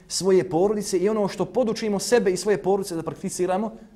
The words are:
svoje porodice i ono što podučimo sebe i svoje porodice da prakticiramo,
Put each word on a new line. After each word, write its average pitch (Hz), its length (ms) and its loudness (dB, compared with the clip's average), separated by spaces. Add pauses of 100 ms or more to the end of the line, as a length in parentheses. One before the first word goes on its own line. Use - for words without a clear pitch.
svoje 185 420 2
porodice 196 480 0
i 185 100 2
ono 214 200 0
što - 160 -2
podučimo 214 540 -2
sebe 202 320 2
i 180 60 0
svoje 202 260 0
porodice 185 340 0
da 160 60 -6
prakticiramo, 185 720 -4 (240)